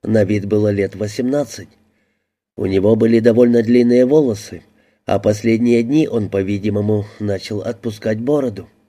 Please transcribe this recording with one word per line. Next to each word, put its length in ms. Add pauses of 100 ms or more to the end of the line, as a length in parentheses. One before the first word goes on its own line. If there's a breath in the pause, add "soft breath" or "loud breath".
на 200
вид 220
было 220
лет 260
восемнадцать. 760 (840)
У 120
него 280
были 240
довольно 440
длинные 420
волосы, 560 (460)
а 100
последние 640
дни 260
он, 220
по-видимому, 800 (100)
начал 440
отпускать 580
бороду. 500 (200)